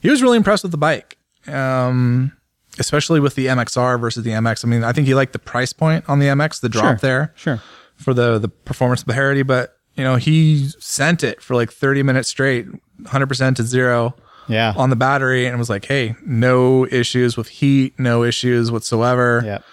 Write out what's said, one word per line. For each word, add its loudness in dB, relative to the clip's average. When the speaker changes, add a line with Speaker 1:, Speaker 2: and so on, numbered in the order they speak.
Speaker 1:
He 2
was 2
really 6
impressed 2
with -6
the -4
bike. -2
Um, 0
especially 0
with 0
the -2
M 0
X -6
R 0
versus -6
the -4
M 0
X. -4
I -4
mean, 0
I 0
think 0
he 4
liked 0
the -8
price -6
point 0
on 0
the 2
M 0
X, -4
the -4
drop 0
Speaker 2:
Sure. 2
Speaker 1:
there 0
Speaker 2:
Sure. -6
Speaker 1:
for -2
the, 2
the -2
performance -2
of -16
the 0
Harity, 0
but, -2
you -4
know, 0
he 2
sent -2
it -4
for, -4
like, 0
thirty 0
minutes 0
straight, -2
hundred -2
percent 0
to -2
zero 0
Speaker 2:
Yeah. 0
Speaker 1:
on 2
the 2
battery 0
and -4
was -4
like, -6
"Hey, -2
no 4
issues 0
with -8
heat, 0
no 2
issues 0
whatsoever." 0
Speaker 2:
Yeah. -8